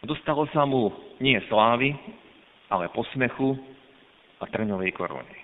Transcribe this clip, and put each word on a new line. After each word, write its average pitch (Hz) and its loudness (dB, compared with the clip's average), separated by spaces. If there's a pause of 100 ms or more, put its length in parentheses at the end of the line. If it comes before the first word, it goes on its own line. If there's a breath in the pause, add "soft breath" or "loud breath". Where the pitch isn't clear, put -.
Dostalo 151 -2
sa 151 4
mu 131 2 (240)
nie 131 4 (120)
slávy, 120 4 (800)
ale 90 0
posmechu 135 -2 (800)
a - -8
trňovej 98 -2
koruny. 73 -8